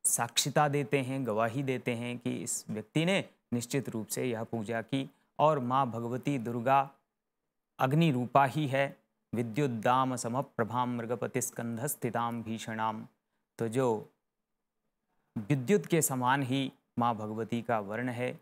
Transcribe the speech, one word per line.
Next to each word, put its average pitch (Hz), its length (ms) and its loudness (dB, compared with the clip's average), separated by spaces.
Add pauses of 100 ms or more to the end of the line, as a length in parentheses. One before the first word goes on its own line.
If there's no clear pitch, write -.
साक्षिता 143 640 2
देते 139 300 2
हैं, 131 280 -2
गवाही 113 360 0
देते 127 320 -2
हैं 120 240 -4
कि 123 240 -4
इस - 280 -6
व्यक्ति 117 340 -2
ने 180 200 2 (280)
निश्चित 120 360 -2
रूप 107 180 -6
से 127 180 -4
यह 117 200 -2
पूजा 113 380 -4
की। 135 280 -4 (280)
और 151 200 6
माँ 127 320 2
भगवती 120 480 -2
दुर्गा 123 520 2 (880)
अग्नि 151 320 4
रूपा 123 340 4
ही 143 220 0
है। 139 300 -2 (380)
"विद्युद्दाम 123 840 2
समप्रभाम 123 800 -2
मृगपति 117 460 -4
स्कंध 117 440 -6
स्थिताम 117 560 -2
भीषणाम", 110 640 -4 (520)
तो 117 100 0
जो 117 420 0 (1300)
विद्युत 139 480 0
के 160 160 4
समान 131 400 2
ही 131 300 0 (260)
माँ 120 160 4
भगवती 110 480 -4
का 113 180 0
वर्ण 110 280 -4
है। 123 340 -4